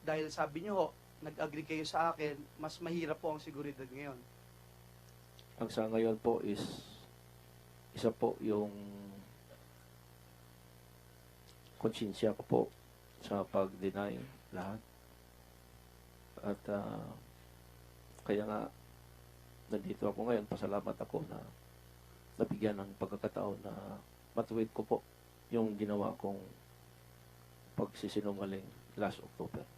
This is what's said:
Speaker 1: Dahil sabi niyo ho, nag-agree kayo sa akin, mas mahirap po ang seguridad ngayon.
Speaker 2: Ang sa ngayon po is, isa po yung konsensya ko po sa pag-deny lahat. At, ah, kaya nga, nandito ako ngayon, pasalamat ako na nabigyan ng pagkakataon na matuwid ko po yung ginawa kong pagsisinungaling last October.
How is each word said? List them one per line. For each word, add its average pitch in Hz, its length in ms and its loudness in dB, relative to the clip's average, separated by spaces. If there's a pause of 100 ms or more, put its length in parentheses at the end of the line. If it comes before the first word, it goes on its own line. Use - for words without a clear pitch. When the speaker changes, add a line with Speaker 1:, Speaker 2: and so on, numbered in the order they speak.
Speaker 1:
Dahil 156 240 2
sabi 151 320 0
niyo 208 160 -2
ho, 160 100 6 (380)
nag-agree 151 400 -2
kayo 156 160 0
sa 160 320 4
akin, 151 240 -2 (240)
mas 156 160 -4
mahirap 165 400 0
po 160 160 0
ang 151 80 -6
seguridad 139 480 -8
ngayon. 131 320 -8 (1400)
Speaker 2:
Ang 113 160 -2
sa 110 160 2
ngayon 113 320 6
po 117 240 4
is, 101 160 2 (1400)
isa 113 160 6
po - 240 2
yung 104 320 2 (3000)
konsensya 107 560 4
ko - 80 -6
po 64 160 8 (640)
sa 101 240 2
pag-deny 98 720 2 (320)
lahat. 98 240 -4 (1700)
At, 101 240 0
ah, 107 400 -2 (1200)
kaya 104 160 4
nga, 107 240 0 (1040)
nandito 202 320 0
ako 104 240 2
ngayon, 107 160 4
pasalamat 98 560 0
ako - 240 -2
na - 160 -10 (960)
nabigyan 107 400 4
ng 98 240 -6
pagkakataon 98 640 0
na 98 80 -6 (640)
matuwid 113 320 2
ko 110 160 -2
po 113 120 6 (520)
yung 110 240 4
ginawa 104 480 2
kong 98 160 -2 (1400)
pagsisinungaling 98 960 0 (320)
last 98 160 2
October. - 480 -6 (120)